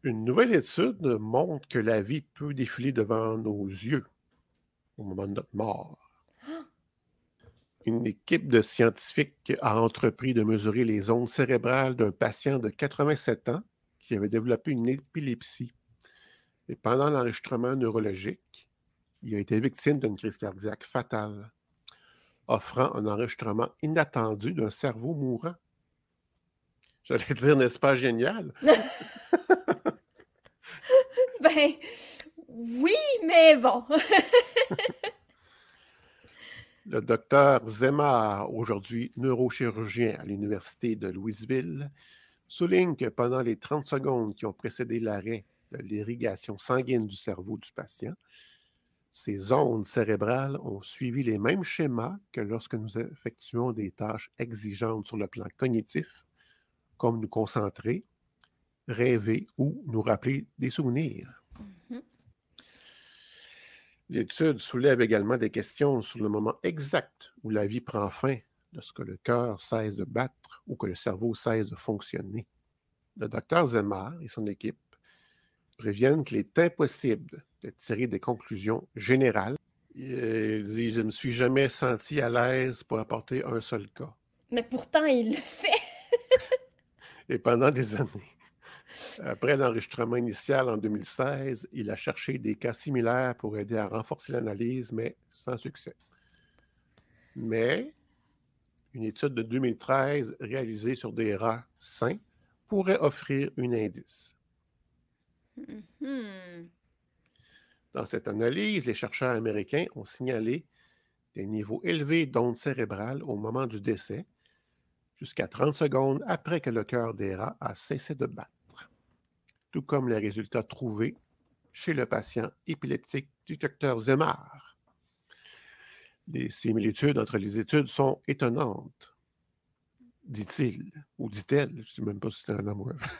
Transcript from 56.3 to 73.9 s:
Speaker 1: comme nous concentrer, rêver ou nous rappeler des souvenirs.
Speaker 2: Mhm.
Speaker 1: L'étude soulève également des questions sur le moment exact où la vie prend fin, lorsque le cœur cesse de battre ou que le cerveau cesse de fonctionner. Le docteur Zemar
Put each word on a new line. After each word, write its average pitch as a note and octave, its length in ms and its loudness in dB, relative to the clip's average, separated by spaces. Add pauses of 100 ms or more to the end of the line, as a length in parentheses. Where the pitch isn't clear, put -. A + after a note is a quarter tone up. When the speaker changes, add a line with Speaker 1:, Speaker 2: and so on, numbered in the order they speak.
Speaker 1:
comme A#2 220 0
nous G#2+ 80 -6
concentrer, A2 760 -2 (840)
rêver A#2 600 2 (100)
ou D#3+ 300 -2
nous A2 140 0
rappeler B2 460 0 (100)
des C3 120 -2
souvenirs. C3+ 760 -4 (460)
Speaker 2:
Mhm. B3 120 -10 (2000)
Speaker 1:
L'étude A#2+ 500 0
soulève B2+ 420 4
également A2 360 4
des A2 120 0
questions C3 520 0
sur A2 220 -6
le G#2 60 0
moment G#2+ 340 0
exact D#3 720 -4 (100)
où A2 60 -8
la G#2+ 180 0
vie A2+ 140 -4
prend G#2 280 -2
fin, C3 280 -2 (340)
lorsque - 280 -16
le G2 180 -10
cœur A#2+ 420 0
cesse G#2+ 360 -4
de G2 100 -4
battre - 640 -6
ou C#3 80 -8
que G#2 120 -6
le F2+ 80 -4
cerveau A2 380 -2
cesse A2 360 -2
de F2 60 -10
fonctionner. G#2 720 -8 (720)
Le A2 100 -8
docteur D#3+ 380 2
Zemar G#2 560 0